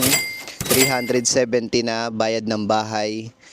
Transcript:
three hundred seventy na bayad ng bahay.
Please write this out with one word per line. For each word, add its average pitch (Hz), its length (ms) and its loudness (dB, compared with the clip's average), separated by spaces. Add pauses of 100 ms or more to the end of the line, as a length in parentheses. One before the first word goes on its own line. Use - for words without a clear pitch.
(680)
three 131 160 4
hundred 123 400 2
seventy 120 560 2
na 117 320 -2
bayad 110 320 0
ng 107 240 0
bahay. 110 640 -2 (200)